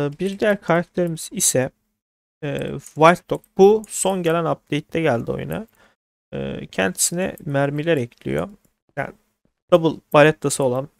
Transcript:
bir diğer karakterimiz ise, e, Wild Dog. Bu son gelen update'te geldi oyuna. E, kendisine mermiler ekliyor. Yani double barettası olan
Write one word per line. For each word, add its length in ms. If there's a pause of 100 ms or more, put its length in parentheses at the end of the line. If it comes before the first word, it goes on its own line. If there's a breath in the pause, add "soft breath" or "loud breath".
(200)
bir 180
diğer 220
karakterimiz 720
ise, 380 (720)
e, 360
Wild 520
Dog. 120 (160)
Bu 300
son 340
gelen 220
update'te 560
geldi 320
oyuna. 340 (640 soft breath)
E, 340
kendisine 760
mermiler 520
ekliyor. 520 (480)
Yani 160 (600)
double 280 (120)
barettası 520
olan 240 (120)